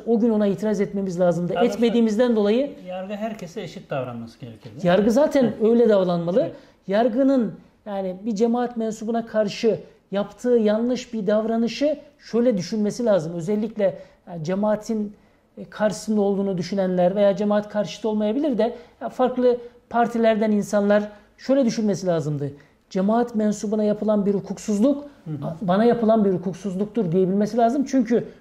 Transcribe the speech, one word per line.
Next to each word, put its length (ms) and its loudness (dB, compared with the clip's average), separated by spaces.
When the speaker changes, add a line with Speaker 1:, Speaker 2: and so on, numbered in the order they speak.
Speaker 1:
o 140 2
gün 100 4
ona 160 2
itiraz 340 0
etmemiz 400 -4
lazımdı. 340 2
Speaker 2:
Daha 80 0
doğrusu 140 2
Speaker 1:
Etmediğimizden 600 2
dolayı 360 0
Speaker 2:
yargı 280 -10
herkese 480 -10
eşit 280 -14
davranması 500 -8
gerekir, 240 -16
değil 120 -16
mi? 100 -4
Speaker 1:
Yargı 240 4
zaten 340 4
Speaker 2:
Evet. 180 0
Speaker 1:
öyle 260 4
davranmalı. 520 2
Speaker 2:
Evet. 140 -4
Speaker 1:
Yargının 680 2
yani 380 -6
bir 100 -4
cemaat 420 0
mensubuna 500 -4
karşı 540 0
yaptığı 400 -4
yanlış 640 0
bir 120 -4
davranışı 720 0
şöyle 380 0
düşünmesi 480 -2
lazım. 300 2
Özellikle 640 -2
yani 180 -10
cemaatin, 680 -2
e, 60 -14
karşısında 560 -2
olduğunu 380 0
düşünenler 580 0
veya 200 4
cemaat 320 0
karşıtı 400 -4
olmayabilir 500 0
de 180 0
ya 80 -10
farklı 500 2
partilerden 600 2
insanlar 580 2
şöyle 260 2
düşünmesi 420 0
lazımdı. 460 -2
Cemaat 440 0
mensubuna 500 0
yapılan 420 0
bir 80 2
hukuksuzluk, 680 0
Speaker 2:
Hı 60 -12
hı. 160 -6
Speaker 1:
a-, 140 -6
bana 240 2
yapılan 400 4
bir 60 4
hukuksuzluktur 840 -2
diyebilmesi 440 2
lazım. 280 2
Çünkü 400 2